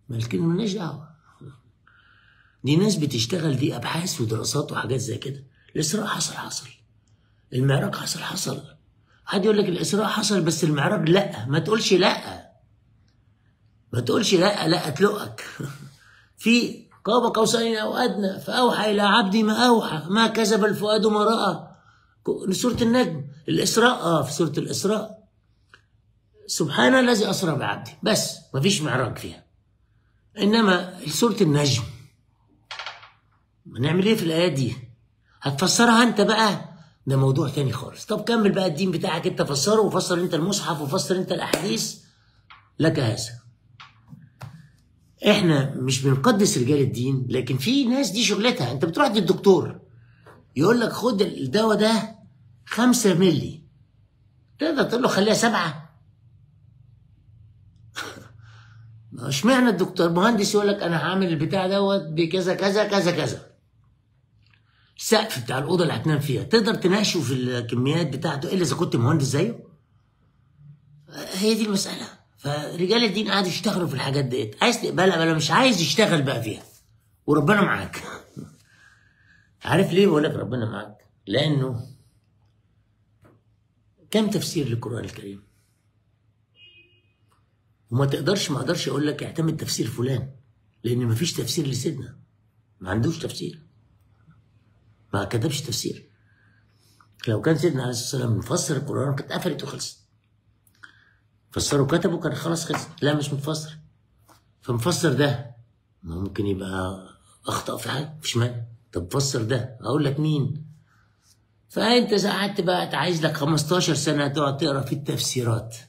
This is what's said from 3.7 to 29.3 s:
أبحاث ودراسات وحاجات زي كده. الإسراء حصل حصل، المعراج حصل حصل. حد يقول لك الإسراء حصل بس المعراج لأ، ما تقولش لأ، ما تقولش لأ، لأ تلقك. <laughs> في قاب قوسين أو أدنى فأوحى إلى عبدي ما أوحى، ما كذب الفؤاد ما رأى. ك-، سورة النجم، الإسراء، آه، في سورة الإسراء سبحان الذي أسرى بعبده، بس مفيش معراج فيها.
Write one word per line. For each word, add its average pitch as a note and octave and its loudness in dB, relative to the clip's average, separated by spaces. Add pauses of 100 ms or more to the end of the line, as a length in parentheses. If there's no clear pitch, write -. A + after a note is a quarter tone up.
أبحاث E3 -6
ودراسات A2+ -4
وحاجات B2+ -4
زي A#2 -6
كده. - -10 (320)
الإسراء E3+ -2
حصل - -4
حصل، - -12 (840)
المعراج C3+ 0
حصل - -8
حصل. - -8 (600)
حد G3+ 0
يقول G#3+ 4
لك G3 2
الإسراء G3 0
حصل G#3 0
بس D#3+ 0
المعراج D#3+ 2
لأ، F#3 2
ما C#3+ 0
تقولش G#3 0
لأ، - 0 (1400)
ما A#2 -4
تقولش A3 0
لأ، F#3 4
لأ D#3+ 0
تلقك. - -2 (160)
<laughs> C#3 -10 (680)
في A3+ 0 (180)
قاب A3+ 2
قوسين A3+ 2
أو G#3+ -4
أدنى G3+ -2
فأوحى A3 0
إلى G#3 2
عبدي G3+ 4
ما G#3+ 2 (140)
أوحى، G3 2
ما A3 4
كذب G#3+ 2
الفؤاد G#3 2
ما G#3 2
رأى. G#3 0 (580)
ك-، - -4
سورة A3+ 0
النجم، A3+ 0 (240)
الإسراء، A3 4
آه، D#3 0
في - -4
سورة D#3 0
الإسراء - -4 (1200)
سبحان A3+ 2
الذي A#3+ 4
أسرى E3+ -2
بعبده، A2+ -6 (120)
بس - 0 (160)
مفيش D3 2
معراج B2+ -2
فيها. - -14 (920)